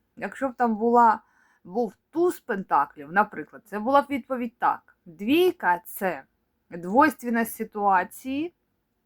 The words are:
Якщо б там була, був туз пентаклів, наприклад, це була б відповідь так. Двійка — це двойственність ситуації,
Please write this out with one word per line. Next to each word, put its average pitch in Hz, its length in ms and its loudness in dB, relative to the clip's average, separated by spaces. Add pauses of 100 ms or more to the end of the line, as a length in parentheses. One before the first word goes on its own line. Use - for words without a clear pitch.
(180)
Якщо 262 320 -6
б 240 60 -14
там 233 200 0
була, 233 440 4 (440)
був 208 300 -6 (160)
туз 349 300 0
пентаклів, 156 720 -4
наприклад, 170 540 -2
це 202 140 -8
була 269 220 4
б - 80 -4
відповідь 247 480 -6
так. - 480 -4
Двійка — 202 800 0
це 160 380 -6 (460)
двойственність 226 880 0
ситуації, 214 960 -2 (520)